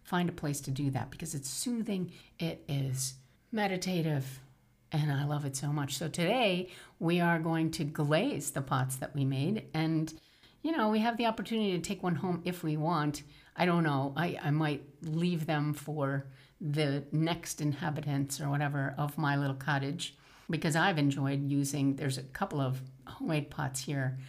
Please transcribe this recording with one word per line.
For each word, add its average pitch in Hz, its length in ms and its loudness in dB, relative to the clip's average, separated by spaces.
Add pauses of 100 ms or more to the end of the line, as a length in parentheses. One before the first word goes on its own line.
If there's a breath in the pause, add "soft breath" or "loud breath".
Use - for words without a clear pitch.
find 175 240 2
a 139 40 -2
place 143 280 -4
to - 100 -6
do 139 200 0
that, 117 200 -4
because - 240 -10
it's 135 160 -6
soothing, 214 640 -2 (260 loud breath)
it 165 300 -4
is 135 460 -2 (360 soft breath)
meditative, 180 880 0 (540)
and 151 180 2
I 139 140 0
love 147 200 0
it 135 120 -4
so 147 160 -2
much. 143 260 -2
So 165 80 -4
today, 180 640 2 (320 loud breath)
we 175 180 4
are 170 220 4
going 160 320 2
to 170 100 -4
glaze 151 720 2
the 151 100 -2
pots 131 360 0
that - 180 -8
we 139 80 2
made, 135 400 0 (100)
and, 160 400 0 (480 loud breath)
you 302 80 -2
know, 233 200 2
we 214 100 4
have 226 160 2
the 233 100 2
opportunity 220 460 0
to 180 80 2
take 185 240 -4
one 175 100 2
home 170 300 0
if 180 180 -4
we 156 140 0
want. 151 480 0 (320 loud breath)
I 170 100 4
don't 170 160 6
know. 139 340 2
I, 165 260 0
I 143 100 0
might 151 320 2 (180)
leave 165 420 0
them 147 300 2
for 139 540 -2 (340 loud breath)
the 143 500 0
next 165 480 0
inhabitants 147 800 -2
or 143 80 -2
whatever 143 480 0
of 147 220 -2
my 143 180 2
little 139 200 0
cottage, 139 600 -2 (320 loud breath)
because 160 280 0
I've 165 200 4
enjoyed 139 540 2
using, 139 460 2
there's 139 200 -2
a 135 60 -6
couple - 380 -4
of 131 200 0 (260)
homemade 156 440 -2
pots 135 300 -4
here 131 380 -2 (100)